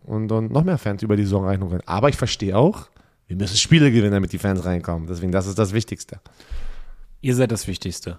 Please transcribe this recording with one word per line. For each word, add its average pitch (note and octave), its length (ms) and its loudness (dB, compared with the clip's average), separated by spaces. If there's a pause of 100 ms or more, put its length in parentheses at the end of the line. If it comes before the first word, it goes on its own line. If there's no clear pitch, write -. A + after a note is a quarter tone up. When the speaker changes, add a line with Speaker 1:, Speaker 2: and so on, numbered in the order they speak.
Speaker 1:
und, A2 300 -4
und A2 180 0
noch C#3+ 140 2
mehr F3+ 140 0
Fans G2+ 240 -4
über G#2+ 140 2
die G#2 80 2
Saison G2 200 2
reinholen F#2+ 260 -2
können. F2 180 -4
Aber G#2+ 200 2
ich C#3+ 80 0
verstehe G2 400 -2
auch, D#3 320 2 (380)
wir F2 100 -8
müssen G2 200 -2
Spiele D3 340 6
gewinnen, G#2 220 4
damit F#2+ 200 0
die F#2+ 60 -6
Fans F#2+ 280 0
reinkommen. E2+ 420 -4
Deswegen, F2+ 240 -4
das F#2 140 2
ist G2 120 -4
das G2 140 2
Wichtigste. - 480 -6 (1000)
Speaker 2:
Ihr B2+ 120 0
seid B2 180 2
das G#2+ 140 -4
Wichtigste. F2+ 520 -8